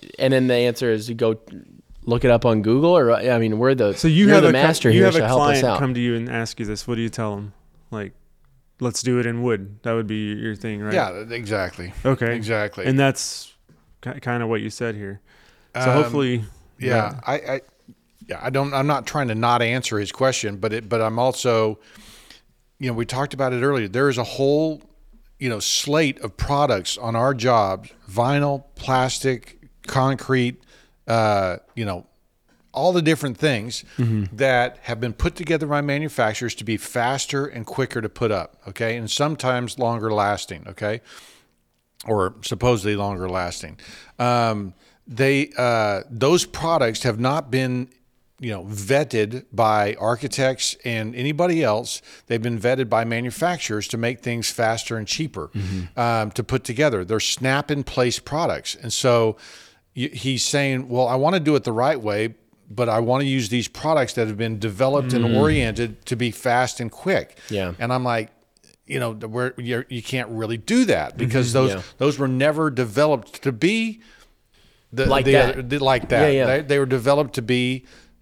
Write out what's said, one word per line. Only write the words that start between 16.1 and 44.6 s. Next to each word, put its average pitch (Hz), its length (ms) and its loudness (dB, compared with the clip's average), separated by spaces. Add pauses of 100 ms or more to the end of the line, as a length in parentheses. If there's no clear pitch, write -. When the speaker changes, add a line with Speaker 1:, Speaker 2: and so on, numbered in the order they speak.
Speaker 3:
yeah, 123 340 0
Speaker 2:
that 131 140 -14
Speaker 3:
I, 131 60 0 (220)
I, 131 60 -6 (640)
yeah, - 140 -10
I 127 100 -4
don't, 139 220 0
I'm 135 140 2
not 139 200 0
trying 139 220 -2
to 110 60 0
not 120 260 4
answer 117 380 0
his 101 120 -4
question, 117 460 0
but 101 160 -2
it, 113 140 -6
but 113 140 0
I'm 110 180 0
also, 117 600 2 (1000)
you 135 80 -4
know, 123 60 -2
we 113 120 -2
talked 135 280 -4
about 131 200 -2
it 123 100 -2
earlier. 131 240 2
There 123 220 2
is 120 80 0
a 123 60 0
whole, 147 580 0 (580)
you 131 100 -4
know, 110 100 -4
slate 143 640 0
of 110 160 -10
products 139 600 0
on 113 200 -4
our 127 160 2
jobs, 107 560 2 (200)
vinyl, 139 540 0 (120)
plastic, 131 840 -2 (280)
concrete, 131 760 0 (460)
uh, 104 480 2 (180)
you 113 120 -6
know, 101 200 -8 (680)
all 151 180 2
the 180 100 4
different 147 360 0
things 120 480 -2 (120)
Speaker 1:
Mm-hmm. 110 380 0
Speaker 3:
that 123 460 2
have 117 180 -6
been 117 140 -4
put 170 220 -2
together 160 300 -2
by 147 140 0
manufacturers 139 760 -2
to 107 100 -12
be 110 100 -2
faster 131 680 -4
and 120 200 -10
quicker - 360 -4
to 110 80 -4
put 117 200 -2
up, 92 280 -4 (100)
okay? 113 300 -4
And 113 120 -6
sometimes 127 680 -2
longer 117 320 -2
lasting, 101 560 -2
okay? 110 320 -6 (1080)
Or 101 360 -2
supposedly 104 540 0
longer 101 340 -4
lasting. 90 480 -6 (420)
Um, 113 540 0 (340)